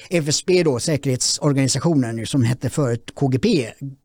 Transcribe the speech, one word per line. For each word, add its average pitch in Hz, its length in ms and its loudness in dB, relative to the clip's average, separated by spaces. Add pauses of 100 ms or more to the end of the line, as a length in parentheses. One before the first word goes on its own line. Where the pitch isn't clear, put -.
F 165 180 0
S - 180 -2
B 180 180 4
då, 131 160 2
säkerhetsorganisationen 135 1400 0
ju, 113 80 -6
som 131 180 2
hette 123 260 0
förut 120 440 -2
K 139 140 -2
G 127 140 0
B 170 260 2 (360)